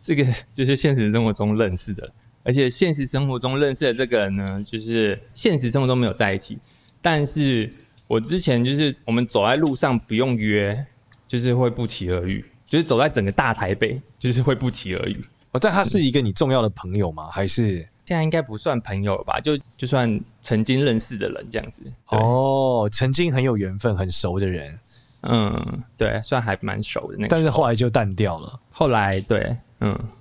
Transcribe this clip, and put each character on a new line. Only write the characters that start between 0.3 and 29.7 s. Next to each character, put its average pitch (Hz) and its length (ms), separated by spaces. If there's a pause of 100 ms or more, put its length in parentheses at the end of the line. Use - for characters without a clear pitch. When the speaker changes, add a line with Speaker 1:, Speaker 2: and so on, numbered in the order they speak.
Speaker 1:
就 131 120
是 131 120
现 143 180
实 110 160
生 113 140
活 110 80
中 107 260
认 95 180
识 104 160
的。” - 160 (360)
而 123 80
且 131 180
现 165 240
实 139 120
生 139 200
活 127 120
中 127 200
认 143 160
识 143 120
的 120 80
这 127 120
个 117 140
人 98 160
呢， 98 280
就 113 140
是 110 400 (140)
现 180 260
实 123 120
生 135 120
活 127 60
中 127 80
没 123 100
有 95 60
在 101 220
一 95 40
起， - 200 (420)
但 151 260
是 135 460 (340)
我 113 140
之 147 180
前 123 240
就 131 140
是 147 180 (120)
我 113 60
们 120 140
走 104 200
在 127 100
路 151 180
上 127 240
不 - 140
用 123 240
约， 107 500 (400)
就 123 120
是 123 160
会 123 160
不 120 160
期 92 240
而 90 160
遇， 101 180 (220)
就 147 120
是 170 60
走 123 140
在 147 100
整 117 160
个 98 80
大 120 220
台 98 200
北， 117 240 (200)
就 127 120
是 123 120
会 131 120
不 123 160
期 92 240
而 87 140
遇。 101 100 (340)
Speaker 2:
哦， - 80
但 214 100
他 185 140
是 185 180
一 131 80
个 135 80
你 110 140
重 135 180
要 127 120
的 107 80
朋 92 260
友 92 160
吗？ 78 180
还 98 160
是？ 95 400 (200)
Speaker 1:
现 175 100
在 160 60
应 160 80
该 160 100
不 117 160
算 127 240
朋 98 220
友 98 140
了 - 80
吧， - 140
就， 147 180 (200)
就 131 100
算 120 320 (220)
曾 110 240
经 131 180
认 120 160
识 113 180
的 98 120
人 - 220
这 110 80
样 - 120
子。 - 120 (260)
对。 110 100
Speaker 2:
哦， 127 720
曾 131 220
经 170 180
很 127 120
有 127 140
缘 98 220
分、 107 160
很 92 160
熟 92 300
的 98 60
人。 80 320 (440)
Speaker 1:
嗯， - 600 (160)
对， 107 240
算 127 180
还 107 220
蛮 101 200
熟 - 300
的 - 60
那 104 60
个。 - 40
Speaker 2:
但 165 140
是 156 80
后 131 180
来 117 60
就 117 160
淡 107 240
掉 92 260
了。 - 180 (120)
Speaker 1:
后 160 180
来， 98 320
对， - 340 (260)